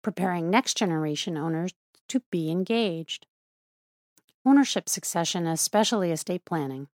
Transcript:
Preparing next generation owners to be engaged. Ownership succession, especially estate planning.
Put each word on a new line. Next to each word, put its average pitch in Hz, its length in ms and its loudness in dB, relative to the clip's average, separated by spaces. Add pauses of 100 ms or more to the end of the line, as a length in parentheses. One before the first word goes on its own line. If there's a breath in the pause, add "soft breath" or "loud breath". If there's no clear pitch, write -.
Preparing 175 480 0
next 226 280 2
generation 156 600 0
owners 165 360 -2 (340)
to 262 240 -2
be 165 180 0
engaged. 180 760 -2 (1160)
Ownership 269 460 4
succession, 170 560 -2
especially 185 680 2
estate 180 320 -4
planning. 139 440 -6 (120)